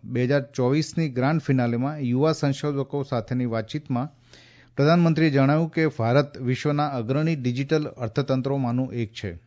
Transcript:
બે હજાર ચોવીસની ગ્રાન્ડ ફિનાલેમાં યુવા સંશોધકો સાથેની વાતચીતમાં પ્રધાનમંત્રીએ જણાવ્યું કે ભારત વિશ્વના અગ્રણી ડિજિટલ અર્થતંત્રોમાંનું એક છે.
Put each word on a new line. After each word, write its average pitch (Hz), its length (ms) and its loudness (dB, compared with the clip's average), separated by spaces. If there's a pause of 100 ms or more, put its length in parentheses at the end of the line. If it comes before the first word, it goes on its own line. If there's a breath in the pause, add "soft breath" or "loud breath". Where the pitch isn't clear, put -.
બે 123 200 -2
હજાર 139 180 2
ચોવીસની 143 680 0
ગ્રાન્ડ 135 320 0
ફિનાલેમાં 127 580 0
યુવા 135 340 2
સંશોધકો 139 720 -2
સાથેની 127 440 -4
વાતચીતમાં 123 680 -4 (640 soft breath)
પ્રધાનમંત્રીએ 160 540 4
જણાવ્યું 143 400 2
કે 160 160 0
ભારત 135 520 0
વિશ્વના 147 480 0
અગ્રણી 139 500 -2
ડિજિટલ 139 500 -2
અર્થતંત્રોમાંનું 131 1040 -2
એક 117 200 -4
છે. 87 340 -10